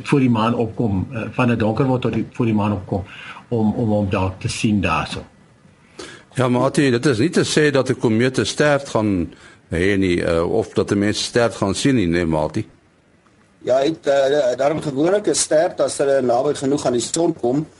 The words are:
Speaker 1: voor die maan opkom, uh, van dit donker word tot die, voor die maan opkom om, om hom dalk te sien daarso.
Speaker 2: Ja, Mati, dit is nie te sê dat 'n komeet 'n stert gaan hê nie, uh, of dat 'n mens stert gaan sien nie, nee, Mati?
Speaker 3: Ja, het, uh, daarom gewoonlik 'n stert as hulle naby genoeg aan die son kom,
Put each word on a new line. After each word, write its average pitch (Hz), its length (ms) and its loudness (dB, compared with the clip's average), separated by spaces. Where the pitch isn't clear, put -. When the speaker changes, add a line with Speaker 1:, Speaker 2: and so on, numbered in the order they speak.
Speaker 1:
voor 147 180 2
die 127 100 2
maan 117 240 2
opkom, 113 580 -2
uh, 113 180 -6
van 123 180 0
dit 113 100 0
donker 110 280 0
word 127 160 0
tot 113 100 -2
die, 110 200 -4
voor 120 140 -2
die 110 80 0
maan 104 180 0
opkom 95 320 -6
om, 110 260 0
om 120 140 -2
hom 104 220 0
dalk 92 300 -2
te 113 80 -6
sien 107 320 0
daarso. 80 400 -2
Speaker 2:
Ja, 127 140 2
Mati, 135 420 2
dit 123 160 0
is 123 120 2
nie 151 120 2
te 175 140 2
sê 151 280 2
dat 131 180 2
'n 120 80 0
komeet 123 400 2
'n 110 60 2
stert 143 440 0
gaan 104 440 -2
hê 95 280 0
nie, 87 240 2
uh, 85 300 0
of 104 220 -2
dat 104 180 0
'n 101 60 0
mens 101 260 0
stert 117 300 0
gaan 98 200 -2
sien 139 200 0
nie, 101 120 2
nee, 85 180 0
Mati? 80 440 -2
Speaker 3:
Ja, 123 140 2
het, 156 280 -2
uh, 139 500 2
daarom 147 240 0
gewoonlik 170 480 0
'n 147 60 2
stert 170 460 0
as 135 180 -2
hulle 139 220 2
naby 131 340 2
genoeg 143 320 -2
aan 127 60 0
die 120 80 0
son 165 320 0
kom, 143 340 -2